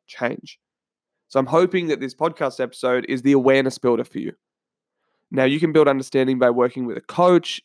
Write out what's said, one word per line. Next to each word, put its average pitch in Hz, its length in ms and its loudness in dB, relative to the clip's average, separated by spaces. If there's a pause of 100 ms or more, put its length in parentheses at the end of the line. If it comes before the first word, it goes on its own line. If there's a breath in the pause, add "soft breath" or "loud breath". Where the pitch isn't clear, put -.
change. - 540 -10 (720)
So 139 100 -2
I'm 131 80 0
hoping 175 400 0
that 147 120 -2
this 131 140 -10
podcast 156 460 -6
episode 127 500 -4
is 127 140 -4
the 139 80 4
awareness 135 480 2
builder 120 240 0
for - 160 -14
you. - 140 -8 (1000)
Now, 131 140 0
you 143 140 0
can 160 120 0
build 151 160 4
understanding 131 500 0
by 123 140 4
working 123 340 -2
with 113 100 -8
a 117 60 -10
coach. 175 640 0